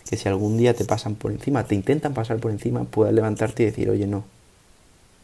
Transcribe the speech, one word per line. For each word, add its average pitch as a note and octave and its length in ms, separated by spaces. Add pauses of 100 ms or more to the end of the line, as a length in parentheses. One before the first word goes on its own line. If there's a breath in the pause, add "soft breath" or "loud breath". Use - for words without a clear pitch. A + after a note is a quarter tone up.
que - 80
si - 120
algún G#2 280
día A#2+ 180
te - 100
pasan G#2+ 300
por G#2+ 180
encima, A#2 320
te A2 100
intentan C#3 400
pasar A#2 240
por A#2 120
encima, A#2+ 340
puedas A2 300
levantarte A2 480
y A2 40
decir, G#2 240
"Oye, G#2 160
no". G2+ 180 (1000)